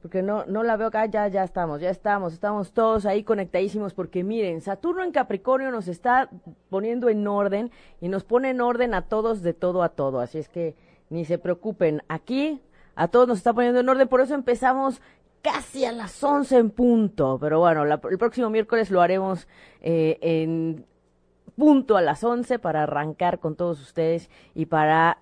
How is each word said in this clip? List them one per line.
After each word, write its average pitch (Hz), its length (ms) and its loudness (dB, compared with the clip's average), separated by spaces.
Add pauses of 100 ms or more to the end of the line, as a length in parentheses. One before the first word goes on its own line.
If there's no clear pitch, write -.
Porque 185 200 -4
no, 208 240 -4
no 208 160 -4
la 226 140 0
veo 220 120 -4
acá, 220 180 -2
ya, 208 220 -2
ya 190 160 0
estamos, 165 360 -4
ya 180 100 -2
estamos, 190 420 -2
estamos 202 400 -6
todos 220 320 2
ahí 208 180 0
conectadísimos, 196 720 -2
porque 180 300 -6
miren, 190 380 -4
Saturno 339 420 -4
en 359 100 -4
Capricornio 262 580 -2
nos 208 180 -6
está 247 420 0 (400)
poniendo 233 380 -2
en 208 180 2
orden 202 440 0 (300)
y 175 80 -6
nos 190 160 -4
pone 262 260 0
en 254 100 -2
orden 240 340 0
a 180 80 0
todos 220 400 -2
de 170 100 0
todo 180 300 0
a 165 80 0
todo, 135 300 -2
así 123 180 -6
es - 100 -8
que 165 260 -6 (360)
ni 165 140 -4
se 170 140 -2
preocupen, 175 680 -2
aquí 269 540 -4 (320)
a 170 140 0
todos 240 200 6
nos 226 100 0
está 233 140 2
poniendo 240 280 2
en 247 80 0
orden, 262 200 4
por 254 120 4
eso 277 140 0
empezamos 262 680 0 (400)
casi 269 420 -4
a 233 80 -2
las 226 300 -10
once 285 360 2
en 226 120 4
punto, 208 720 2
pero 156 200 2
bueno, 160 240 4
la, 151 160 0 (100)
el 180 80 -2
próximo 233 320 -2
miércoles 220 400 0
lo 185 100 4
haremos, 185 480 0 (320)
eh, 160 400 0
en 160 640 -2 (720)
punto 269 420 4
a 180 40 2
las 147 220 0
once 240 340 -2
para 156 260 -2
arrancar 156 540 -2
con 156 160 -6
todos 165 280 -4
ustedes 165 480 -4 (240)
y 160 120 -4
para 160 560 4